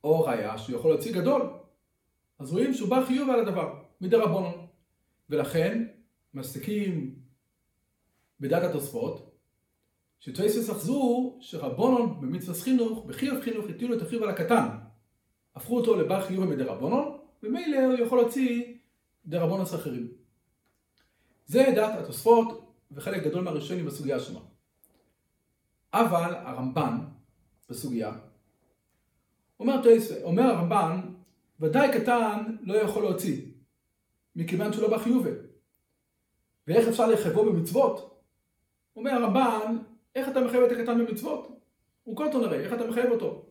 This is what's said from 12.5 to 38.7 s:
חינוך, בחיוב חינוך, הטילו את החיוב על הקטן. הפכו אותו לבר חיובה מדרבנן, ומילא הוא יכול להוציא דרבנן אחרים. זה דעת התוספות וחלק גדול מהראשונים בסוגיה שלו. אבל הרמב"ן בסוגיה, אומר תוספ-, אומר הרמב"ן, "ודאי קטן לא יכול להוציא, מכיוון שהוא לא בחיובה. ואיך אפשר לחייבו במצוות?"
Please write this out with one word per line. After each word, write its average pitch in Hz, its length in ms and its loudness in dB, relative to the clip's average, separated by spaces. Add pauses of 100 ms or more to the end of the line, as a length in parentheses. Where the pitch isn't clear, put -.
חינוך, 233 500 0
בחיוב 247 340 -4
חינוך, 214 280 -6
הטילו 233 260 -4
את - 80 -2
החיוב 226 200 -4
על 208 80 -2
הקטן. 131 380 2 (880)
הפכו 240 200 -4
אותו 226 200 4
לבר 190 300 0
חיובה 185 200 -2
מדרבנן, 151 580 -2 (380)
ומילא 269 420 0
הוא 254 100 4
יכול 240 240 2
להוציא 240 560 0 (520)
דרבנן 170 360 -2
אחרים. 123 460 -6 (1400)
זה 254 280 4
דעת 214 240 0
התוספות - 760 2 (200)
וחלק 170 300 -6
גדול 160 220 -2
מהראשונים 165 420 -6
בסוגיה 131 340 -4
שלו. - 200 -12 (1500)
אבל 175 420 4
הרמב"ן 127 640 -4 (680)
בסוגיה, 117 440 -6 (1500)
אומר 247 220 2
תוספ-, - 400 6
אומר 175 200 2
הרמב"ן, 180 580 2 (600)
"ודאי 220 400 4
קטן 226 600 0
לא 190 140 -6
יכול 220 280 2
להוציא, 175 400 -2 (960)
מכיוון 180 360 -2
שהוא 214 100 -2
לא 214 140 2
בחיובה. 226 340 2 (1400)
ואיך 226 220 4
אפשר 226 180 2
לחייבו 214 380 4
במצוות?" - 760 0 (760)